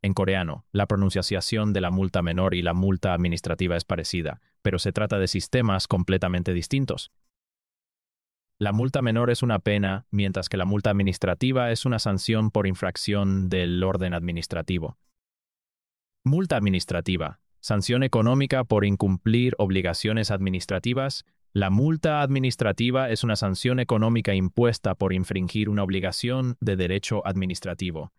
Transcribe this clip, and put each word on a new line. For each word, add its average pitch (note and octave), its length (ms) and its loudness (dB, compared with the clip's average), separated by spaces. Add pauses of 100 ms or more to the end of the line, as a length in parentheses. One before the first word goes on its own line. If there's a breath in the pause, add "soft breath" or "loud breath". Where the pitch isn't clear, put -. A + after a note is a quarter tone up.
En G2 120 0
coreano, F#2 600 -2
la G2+ 140 2
pronunciación G2+ 840 0
de G2 80 0
la F2+ 120 -2
multa F#2+ 300 0
menor F2+ 320 0
y F2 80 -2
la E2+ 120 0
multa F#2 400 2
administrativa E2+ 640 0
es E2+ 80 -4
parecida, E2 560 -4 (200)
pero F#2 180 0
se G2 120 0
trata G#2 280 0
de F#2+ 80 2
sistemas G2+ 600 0
completamente F2+ 680 0
distintos. - 600 -4 (1500)
La G#2 120 0
multa B2+ 300 0
menor A#2+ 280 2
es A#2+ 140 0
una A2+ 160 2
pena, G2+ 500 0
mientras G2 400 -2
que G2 80 -2
la F2+ 80 0
multa G2+ 240 0
administrativa G2+ 840 0
es A2+ 140 -2
una A#2+ 140 2
sanción A2 500 0
por G#2 180 2
infracción F#2+ 800 0
del F2+ 340 0
orden F#2 320 0
administrativo. E2+ 840 -4 (1300)
Multa D#3 340 2
administrativa, F2+ 840 -2 (200)
sanción A#2+ 420 0
económica B2+ 640 2
por G#2 200 2
incumplir G#2 760 2
obligaciones G2 720 0
administrativas. G2 920 -2 (280)
La G2 160 2
multa D3+ 520 2
administrativa B2+ 880 0
es G#2+ 120 -2
una A2 120 2
sanción B2 440 0
económica A2+ 540 2
impuesta G2 600 2
por F#2+ 180 0
infringir F#2+ 560 -2
una G#2 140 0
obligación A#2+ 760 -2
de G#2 160 0
derecho F#2 520 -2
administrativo. F2+ 920 -4